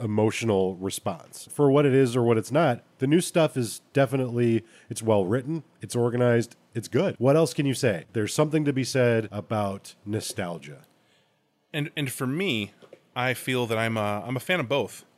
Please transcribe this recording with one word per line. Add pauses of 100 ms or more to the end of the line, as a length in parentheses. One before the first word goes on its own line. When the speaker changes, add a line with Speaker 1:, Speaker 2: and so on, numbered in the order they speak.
Speaker 1:
emotional
response.
For
what
it
is
or
what
it's
not, (180)
the
new
stuff
is (100)
definitely, (240)
it's
well
written, (200)
it's
organized, (180)
it's
good.
What
else
can
you
say? (100)
There's
something
to
be
said
about (120)
nostalgia. (840)
Speaker 2:
And,
and
for
me, (440)
I
feel
that
I'm
a,
I'm
a
fan
of
both. (140)